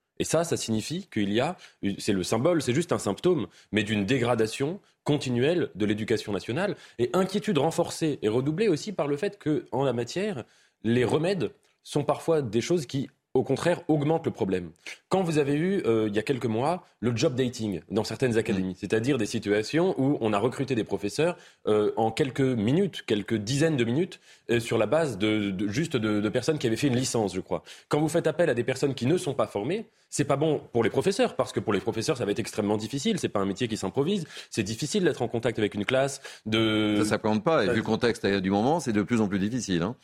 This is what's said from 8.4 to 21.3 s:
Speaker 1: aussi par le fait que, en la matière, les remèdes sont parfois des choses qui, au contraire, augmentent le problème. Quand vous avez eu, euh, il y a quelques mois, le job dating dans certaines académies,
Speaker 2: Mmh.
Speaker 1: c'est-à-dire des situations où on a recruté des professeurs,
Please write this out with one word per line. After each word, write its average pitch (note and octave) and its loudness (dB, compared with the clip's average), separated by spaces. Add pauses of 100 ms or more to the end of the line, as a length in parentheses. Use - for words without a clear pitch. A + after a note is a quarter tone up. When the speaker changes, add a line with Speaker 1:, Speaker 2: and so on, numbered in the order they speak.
Speaker 1:
aussi F3+ -2
par D#3 -2
le C#3+ 0
fait G3 -4
que, D3+ -2
en C3 0
la C3 2
matière, C#3+ -4 (400)
les A#2+ 4
remèdes D#3 0 (320)
sont - -2
parfois D#3 2
des A2+ 0
choses E3 0
qui, C3+ -4 (260)
au C3 4
contraire, E3 2
augmentent D#3 2
le G#2+ -2
problème. F#2 -2 (380)
Quand F#3+ 2
vous E3 0
avez C#3+ 2
eu, F3+ 0
euh, A2+ 4
il G2+ -4
y G#2 2
a G#2+ 0
quelques B2 -2
mois, C3 -2 (140)
le A#2+ 0
job C3 2
dating A2 -2 (100)
dans G2+ 2
certaines A2+ 0
académies, F#2+ 0
Speaker 2:
Mmh. - -10
Speaker 1:
c'est-à-dire A2+ 0
des G#2 0
situations A2 0
où C3+ 2
on A2 2
a G#2 4
recruté B2+ 0
des G#2+ 0
professeurs, D3 -2 (300)